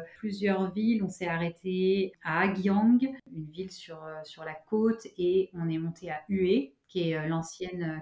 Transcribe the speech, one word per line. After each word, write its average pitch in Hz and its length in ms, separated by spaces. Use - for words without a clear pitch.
plusieurs 196 520
villes. 214 320
On 185 60
s'est - 180
arrêté 185 880
à 165 180
Agiang, 196 600
une 160 480
ville 185 220
sur, 160 320
euh, 156 100
sur 156 220
la 156 80
côte, 220 540
et 185 380
on 170 120
est 160 120
monté 165 320
à 156 180
Hue, 196 400
qui 170 220
est, 160 80
euh, 151 80
l'ancienne, 165 720
euh, - 40